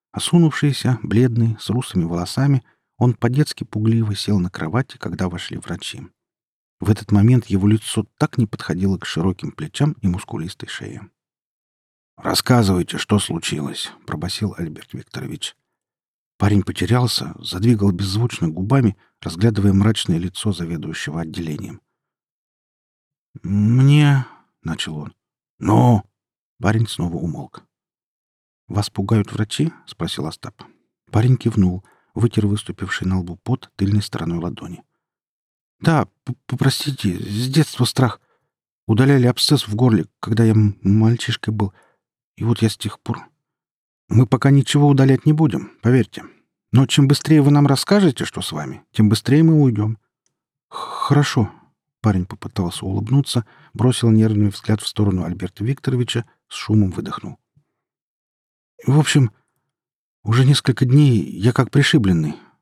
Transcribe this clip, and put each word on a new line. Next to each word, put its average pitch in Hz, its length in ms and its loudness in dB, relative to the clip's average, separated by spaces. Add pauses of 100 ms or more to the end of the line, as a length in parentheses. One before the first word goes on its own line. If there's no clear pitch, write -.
(120)
Осунувшийся, 147 880 0
бледный, 113 560 0
с - 100 -10
русыми 104 360 -2
волосами, 104 580 -2 (340)
он 123 180 2
по-детски 131 500 -2
пугливо 110 500 0
сел 104 240 -2
на 180 120 -2
кровати, 95 480 -6
когда 90 300 -6
вошли - 300 -10
врачи. - 480 -12 (720)
В 104 120 0
этот - 200 -4
момент 113 360 4
его 95 200 0
лицо 110 400 0 (120)
так - 200 -2
не 110 80 2
подходило 95 520 -4
к - 60 -16
широким - 460 -4
плечам - 500 -4
и 104 60 -2
мускулистой - 600 -8
шее. - 420 -16 (1040)
"Рассказывайте, 98 840 0
что 104 200 0
случилось?" — - 720 -6 (160)
пробасил 87 500 -6
Альберт - 380 -12
Викторович. - 600 -12 (840)
Парень 101 240 2
потерялся, - 760 -2
задвигал 101 500 0
беззвучно 98 580 -2
губами, 101 480 0 (240)
разглядывая 98 520 0
мрачное 98 460 2
лицо 92 340 -4
заведующего 82 680 -8
отделением. 80 580 -10 (1600)
"Мне..." — 131 840 4 (360)
начал 80 340 -8
он. 73 180 -14 (440)
"Ну?" 113 440 4 (560)
Парень 110 300 0
снова 85 280 -6
умолк. 78 460 -10 (1040)
"Вас 101 240 -4
пугают 101 420 0
врачи?" — 143 400 -4 (140)
спросил - 400 -8
Остап. - 360 -16 (480)
Парень 123 260 2
кивнул, 95 480 0 (300)
вытер 110 320 0
выступивший 95 600 -6
на 92 140 0
лбу 87 160 -10
пот - 400 -8
тыльной 101 260 0
стороной - 360 -6
ладони. 87 440 -10 (960)
"Да, 151 260 0 (180)
п-, 123 100 -10 (120)
попростите, 131 720 -4
с 113 300 -6
детства 135 360 0
страх. - 360 -2 (640)
Удаляли 127 400 4
абсцесс - 420 0
в 107 60 -6
горле, 127 320 2 (140)
когда 110 240 0
я 110 80 4
м-, 104 300 2
мальчишкой 110 720 0
был. 104 220 -4 (600)
И 101 80 -6
вот 113 180 0
я 110 80 2
с - 80 -10
тех - 220 -10
пор..." - 280 -10 (800)
"Мы 120 180 4
пока 139 240 2
ничего 143 380 4
удалять 135 380 4
не 151 60 6
будем, 151 400 -2 (100)
поверьте. 120 420 0 (480)
Но 127 140 6
чем 139 200 4
быстрее 147 360 4
вы 143 80 4
нам 143 160 6
расскажете, 156 580 2
что - 160 -10
с - 120 -10
вами, 73 400 -12
тем 107 180 4
быстрее 131 320 2
мы 160 180 6
уйдем". 113 380 0 (720)
"Х-, - 380 -8
хорошо". 139 440 2 (540)
Парень 92 180 0
попытался - 600 -8
улыбнуться, 110 580 -2 (300)
бросил 120 360 2
нервный 110 400 4
взгляд - 300 -4
в - 60 -14
сторону 95 380 -2
Альберта 90 400 -8
Викторовича, 127 600 -4 (220)
с - 80 -18
шумом 104 380 0
выдохнул. - 440 -10 (1500)
"В 135 100 4
общем, 143 360 4 (880)
уже 123 240 2
несколько 135 380 2
дней 127 360 4
я 104 320 0
как 127 200 0
пришибленный. 95 640 2 (260)